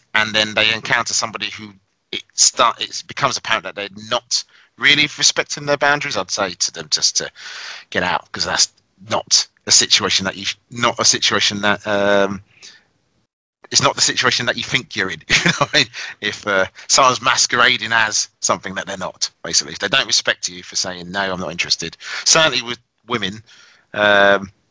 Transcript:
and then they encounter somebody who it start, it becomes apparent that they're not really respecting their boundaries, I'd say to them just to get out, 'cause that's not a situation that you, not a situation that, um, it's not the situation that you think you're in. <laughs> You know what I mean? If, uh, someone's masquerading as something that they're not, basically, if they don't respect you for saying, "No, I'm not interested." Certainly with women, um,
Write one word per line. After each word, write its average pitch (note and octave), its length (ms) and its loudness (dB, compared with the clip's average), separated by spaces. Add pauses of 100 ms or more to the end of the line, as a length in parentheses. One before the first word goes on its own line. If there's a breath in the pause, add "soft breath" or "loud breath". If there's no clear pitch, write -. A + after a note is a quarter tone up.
(160)
and G#2+ 180 0
then G#2+ 220 0
they A2 180 2
encounter A2+ 400 -2
somebody G#2 380 -4
who G#2 220 -14 (380)
it G#2+ 120 -8 (100)
start, - 480 2
it - 260 -10
becomes B2+ 300 -2
apparent G#2+ 280 -2
that F#2 100 -12
they're G2+ 140 -8 (200)
not - 340 -4 (360 soft breath)
really C#3+ 280 4 (100)
respecting D3 480 -2
their C#3+ 120 2
boundaries, C#3+ 400 0
I'd F#2+ 140 -4
say F#2+ 220 -2
to - 180 -2
them D#2+ 180 -12
just - 280 0
to D2 120 -6 (600 loud breath)
get F#2 140 -2
out, F2 280 -2
'cause E2+ 140 -4
that's F2 240 0 (400)
not - 380 0 (180)
a - 60 0
situation F#2+ 540 2
that F#2 100 -4
you, G2 100 -12 (260)
not A#2+ 280 0
a A#2 60 2
situation G#2 560 0
that, G#2 240 0
um, G2+ 580 2 (1300 loud breath)
it's - 120 0
not - 140 2
the C3 60 -2
situation - 440 0
that A#2+ 100 0
you A#2 80 -8
think - 320 -4
you're G2 140 -2
in. E2+ 160 -10
<laughs> - 40 -6
You - 60 2 (100)
know F3 120 2
what - 160 0
I C#3+ 40 4
mean? C3+ 100 2 (340 loud breath)
If, G#3 260 -6
uh, F#2+ 200 2 (200 loud breath)
someone's B2+ 340 4
masquerading A#2+ 720 2
as A2 380 0 (100)
something F#2+ 360 -2
that F#2 120 -8
they're G2 100 -6
not, - 320 -6 (140)
basically, D#2+ 300 -2
if F2 60 -10
they G2+ 100 -2
don't B2+ 180 2
respect - 400 -2
you F2+ 160 -12
for - 120 -12
saying, F2+ 360 -6
"No, G2 220 -2
I'm F2+ 60 -4
not D#2+ 120 -6
interested." E2 460 -4 (280 loud breath)
Certainly D#3 360 4
with A#2+ 180 -8 (280)
women, A2 360 -4 (500 soft breath)
um, G2+ 580 6 (200)